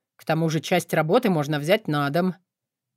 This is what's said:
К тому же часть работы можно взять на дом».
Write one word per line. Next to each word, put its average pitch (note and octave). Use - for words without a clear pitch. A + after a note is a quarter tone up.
К -
тому D#3+
же D#3
часть -
работы F#3
можно D3+
взять F3+
на D3
дом». F3